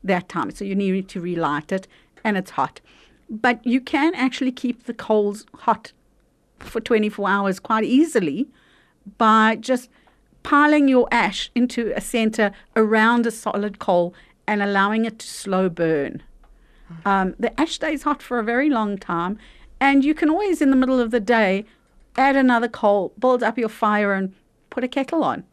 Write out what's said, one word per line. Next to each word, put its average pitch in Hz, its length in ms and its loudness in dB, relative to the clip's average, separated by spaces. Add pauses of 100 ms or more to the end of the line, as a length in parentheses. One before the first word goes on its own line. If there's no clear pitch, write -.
that 180 240 -2
time. 135 240 -6
So - 140 -10
you 196 100 -6
need 190 340 -2
to 180 120 -10
relight 165 500 -4
it, 190 160 -6 (360)
and 208 120 -2
it's 185 160 -6
hot. - 300 -4 (480)
But 240 360 -2
you 254 140 0
can 294 360 0
actually 254 360 -2
keep 247 340 -8
the 233 80 -10
coals 208 600 -2
hot - 380 -2 (680)
for - 220 -8
twenty-four 214 480 0
hours 196 300 0
quite 220 240 -2
easily 226 680 0 (680)
by 220 380 4
just 247 320 -4 (540)
piling 294 440 4
your 254 240 4
ash 214 440 -2
into 240 400 -2
a - 60 -4
center 220 500 0 (240)
around 220 520 4
a 226 40 -2
solid 208 480 -6
coal 175 340 0 (340)
and 208 140 -2
allowing 202 440 0
it 226 140 -10
to - 80 -16
slow 190 420 -2
burn. 160 540 -2 (840)
Um, 196 340 0
the - 220 -4
ash 320 140 -2
stays 311 280 -6
hot 294 180 -2
for 247 180 -6
a 220 40 -4
very 247 260 0
long 214 280 -2
time, 185 400 -4 (420)
and 277 260 4
you 302 80 2
can 302 160 0
always, 370 320 0
in 277 80 4
the 269 80 4
middle 254 220 2
of 233 120 0
the 240 80 0
day, 208 460 2 (500)
add 269 200 4
another 247 320 4
coal, 202 520 0
build 254 240 2
up 220 140 -2
your 226 120 -2
fire, 208 440 0
and 190 200 -4 (360)
put 247 140 -6
a 254 40 -4
kettle 277 360 -2
on 135 300 -2